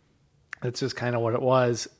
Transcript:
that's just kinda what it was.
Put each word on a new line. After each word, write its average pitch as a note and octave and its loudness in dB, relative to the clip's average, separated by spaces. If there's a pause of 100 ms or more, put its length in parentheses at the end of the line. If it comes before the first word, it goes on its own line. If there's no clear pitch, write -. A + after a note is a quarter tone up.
(600)
that's B2 -6
just C3 -4
kinda A#2+ -2
what A#2 0
it B2 0
was. B2+ 2 (120)